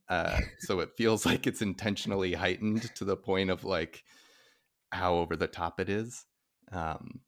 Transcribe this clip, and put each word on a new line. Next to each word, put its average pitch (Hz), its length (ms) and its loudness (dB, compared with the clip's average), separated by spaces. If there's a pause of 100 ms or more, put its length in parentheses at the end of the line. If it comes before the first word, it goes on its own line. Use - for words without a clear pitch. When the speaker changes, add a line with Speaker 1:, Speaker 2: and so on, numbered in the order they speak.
Speaker 1:
Uh, 90 320 2 (100)
Speaker 2:
<laughs> - 100 -18
Speaker 1:
so 92 200 0
it 78 180 -2
feels 110 280 4
like 127 220 2
it's 117 160 -2
intentionally 98 720 0
heightened 98 500 0 (120)
to - 100 -8
the 95 120 2
point 95 320 2
of, 90 140 0
like, 85 400 -2 (880)
how 90 240 4
over 85 200 2
the 82 120 0
top 85 320 -4
it 95 100 -2
is. 113 360 -4 (460)
Um, 80 560 -6